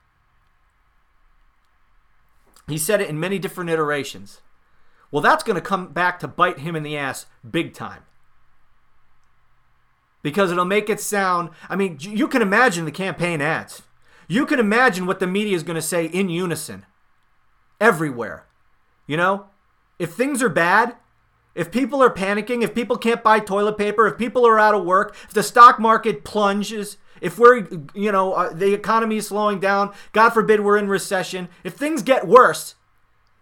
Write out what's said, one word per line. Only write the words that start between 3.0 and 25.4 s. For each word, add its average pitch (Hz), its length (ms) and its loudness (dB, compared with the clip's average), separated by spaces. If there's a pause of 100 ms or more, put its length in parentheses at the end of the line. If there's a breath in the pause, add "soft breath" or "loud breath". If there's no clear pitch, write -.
it 190 100 -4
in 151 100 -6
many 190 200 -4
different 180 300 -8
iterations. 147 720 -4 (720)
Well, 147 100 0
that's 302 220 2
gonna 190 180 -4
come 180 320 -6
back 175 260 -2
to 151 80 -10
bite 175 320 -2
him 165 160 -8
in 156 80 -6
the 151 140 -8
ass 139 280 -8 (240)
big 156 240 -6
time. 95 300 -16 (2250)
Because 170 300 0
it'll 180 140 0
make 208 240 -2
it 202 100 -4
sound, 180 520 -2 (180 loud breath)
I 160 60 -6
mean, 185 280 -4
y-, 202 80 -14
you 220 160 -2
can 254 140 -2
imagine 202 440 2
the 147 60 -6
campaign 175 480 -6
ads. 143 440 -6 (440 soft breath)
You 226 200 -2
can 294 120 0
imagine 214 460 2
what 190 140 -4
the 185 80 -2
media 202 280 -2
is 165 60 -4
gonna 165 200 -6
say 170 240 -2
in 180 240 -2
unison. 165 560 -6 (920)
Everywhere. 135 680 -2 (580)
You 143 120 -6
know? 196 300 -2 (520)
If 165 140 -6
things 262 280 -2
are 247 80 0
bad, 180 460 2 (580)
if 165 180 -6
people 269 300 -2
are 247 120 4
panicking, 214 500 -4
if 202 100 -4
people 240 240 -4
can't 226 260 -2
buy 220 160 4
toilet 208 380 -2
paper, 208 300 2
if - 100 -4
people 240 300 0
are 220 120 6
out 214 140 4
of 190 100 0
work, 185 320 0 (100)
if - 80 -20
the 202 100 0